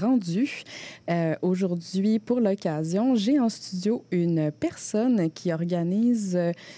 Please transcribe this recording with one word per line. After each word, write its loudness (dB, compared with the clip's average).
rendu. 0
Euh, 0
aujourd'hui, 0
pour 0
l'occasion, 0
j'ai 2
en 2
studio -4
une 2
personne 0
qui -4
organise, 0
euh, 2